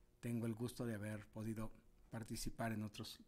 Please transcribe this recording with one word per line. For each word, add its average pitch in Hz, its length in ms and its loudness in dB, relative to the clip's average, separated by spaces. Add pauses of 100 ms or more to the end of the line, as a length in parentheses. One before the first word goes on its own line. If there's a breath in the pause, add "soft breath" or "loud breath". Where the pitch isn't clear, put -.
(200 soft breath)
tengo 120 260 4
el 113 80 4
gusto 120 320 0
de 113 80 2
haber 107 340 0
podido 110 420 0 (400)
participar 113 600 0
en 107 100 2
otros - 460 -4